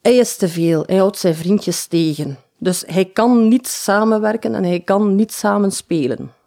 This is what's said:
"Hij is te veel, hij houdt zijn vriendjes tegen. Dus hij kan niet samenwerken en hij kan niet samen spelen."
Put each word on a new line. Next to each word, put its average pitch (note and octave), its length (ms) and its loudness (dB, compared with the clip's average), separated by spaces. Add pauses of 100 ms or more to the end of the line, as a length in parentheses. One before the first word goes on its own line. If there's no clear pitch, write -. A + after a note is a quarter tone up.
"Hij A#3+ 160 4
is A#3+ 200 2
te F#3 120 -2
veel, E3 380 0
hij F#3 100 0
houdt G3 220 2
zijn E3+ 160 0
vriendjes F3+ 520 -2
tegen. D3+ 520 -2 (200)
Dus F3+ 280 -4
hij F3+ 180 0
kan A3+ 440 2
niet B3 200 2
samenwerken A3 840 0
en G3 100 -2
hij F3 160 0
kan G3+ 340 0
niet A3 180 0
samen G3+ 400 0
spelen." C3+ 600 -4 (140)